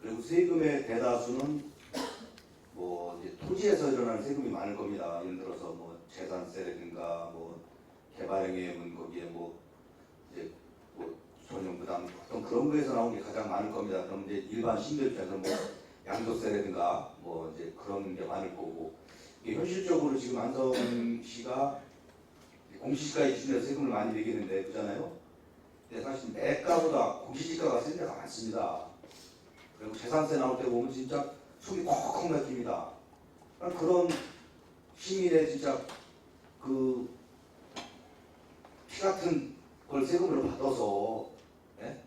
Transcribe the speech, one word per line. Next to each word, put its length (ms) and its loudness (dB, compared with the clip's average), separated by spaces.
그리고 200 -6
세금의 640 4
대다수는 840 0
뭐 480 -6
이제 140 -10
토지에서 460 4
일어나는 300 2
세금이 260 -2
많을 280 -4
겁니다. 480 -4
예를 140 -6
들어서 340 -8
뭐 260 -12
재산세라든가 1160 -6
뭐 300 -12
개발행위에는 760 -2
거기에 320 -10
뭐 320 -10
이제 180 -10
뭐 240 -10
전용부담 600 -4
어떤 160 -6
그런 260 4
거에서 260 4
나온 200 4
게 60 -4
가장 300 -4
많을 220 0
겁니다. 320 -2
그럼 220 -6
이제 240 -4
일반 300 2
시민들 320 2
입장에서 240 -4
뭐 140 -2
양도세라든가 1160 0
뭐 320 -6
이제 220 -8
그런 400 -4
게 80 -4
많을 320 -4
거고, 380 -8
이게 120 -2
현실적으로 640 4
지금 200 -2
안성시가 1400 0
공시지가 460 2
있으면 360 2
세금을 280 0
많이 240 2
매기는데, 500 0
그잖아요. 480 -4
근데 140 -8
사실 300 -6
매가보다 880 4
공시지가가 600 0
센 180 -4
데가 180 -4
많습니다. 680 -4
그리고 180 -8
재산세 420 2
나올 180 2
때 80 -2
보면 280 2
진짜 400 -2
속이 240 -4
kok콕 460 2
막힙니다. 600 0
그런 300 6
시민의 540 4
진짜 300 0
그 600 0
피 100 -10
같은 540 2
걸 160 2
세금으로 460 4
받아서, 800 0
예? 260 -10